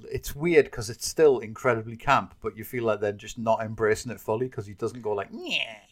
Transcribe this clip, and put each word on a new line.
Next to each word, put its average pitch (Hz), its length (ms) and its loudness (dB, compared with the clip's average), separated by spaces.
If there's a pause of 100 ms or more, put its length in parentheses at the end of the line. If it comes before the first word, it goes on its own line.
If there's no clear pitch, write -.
it's 127 240 -8
weird 151 380 4
'cause 113 180 -8
it's - 160 -10
still 143 340 6
incredibly 113 580 -2
camp, 117 440 2
but 110 160 -8
you 110 60 -12
feel 120 220 -6
like 107 160 0
they're 104 100 0
just 104 260 -10
not 113 240 0
embracing 110 520 0
it 95 80 -16
fully 117 260 -2
'cause 113 180 -10
he 104 100 -14
doesn't 117 260 -6
go, 107 100 -4
like, 101 220 -4
"Nyeh," 262 260 -4 (320)